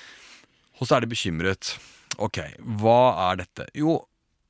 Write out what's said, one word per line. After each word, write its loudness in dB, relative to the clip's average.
Og -4
så 6
er 0
de -4
bekymret. -4
Ok, -4
hva 4
er -2
dette? -12
Jo, -2